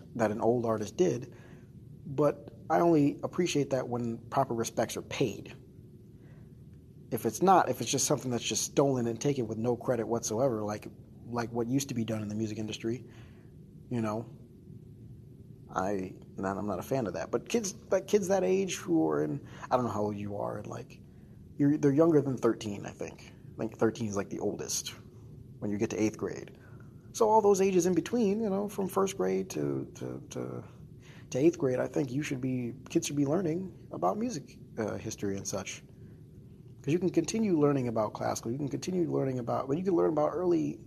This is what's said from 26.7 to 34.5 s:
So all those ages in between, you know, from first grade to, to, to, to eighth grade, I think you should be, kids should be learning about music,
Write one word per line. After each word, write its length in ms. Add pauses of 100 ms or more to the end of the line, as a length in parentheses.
So 140
all 140
those 200
ages 240
in 80
between, 460
you 100
know, 180
from 200
first 300
grade 340
to, 440
to, 260 (100)
to, 320 (680)
to 60
eighth 200
grade, 220
I 80
think 240
you 120
should 180
be, 320 (160)
kids 180
should 80
be 100
learning 460 (200)
about 260
music, 400 (200)